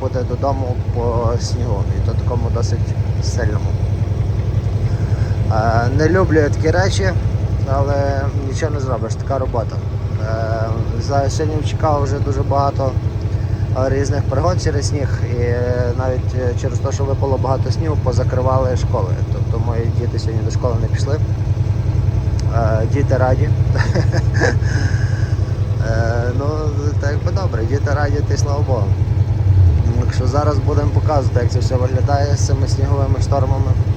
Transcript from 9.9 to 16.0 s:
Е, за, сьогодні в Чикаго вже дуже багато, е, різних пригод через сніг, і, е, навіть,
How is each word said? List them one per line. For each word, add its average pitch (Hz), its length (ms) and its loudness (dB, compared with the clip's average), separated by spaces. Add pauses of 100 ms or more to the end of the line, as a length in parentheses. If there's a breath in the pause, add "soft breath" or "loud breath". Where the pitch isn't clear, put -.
Е, 113 460 -2 (320)
за, 139 300 0
сьогодні 151 320 0
в - 40 -2
Чикаго 151 340 0
вже 139 180 0
дуже 127 240 0
багато, 139 480 0 (880 loud breath)
е, 131 100 2
різних 135 340 0
пригод 156 400 0
через 147 260 0
сніг, 143 200 -2 (300)
і, 120 40 0
е, 123 560 0
навіть, 127 420 -2